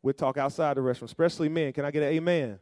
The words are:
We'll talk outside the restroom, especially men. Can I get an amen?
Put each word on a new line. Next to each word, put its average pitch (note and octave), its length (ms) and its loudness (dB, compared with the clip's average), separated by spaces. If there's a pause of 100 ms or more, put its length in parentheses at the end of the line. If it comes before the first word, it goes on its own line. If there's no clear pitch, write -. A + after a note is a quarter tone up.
We'll C3+ 120 2
talk C3+ 240 0
outside C#3+ 380 0
the C3+ 40 0
restroom, B2 240 0
especially E3 440 0
men. D#3 240 0
Can C#3+ 120 -2
I C#3+ 60 -2
get D3 120 0
an C#3+ 60 2
amen? D#3+ 540 0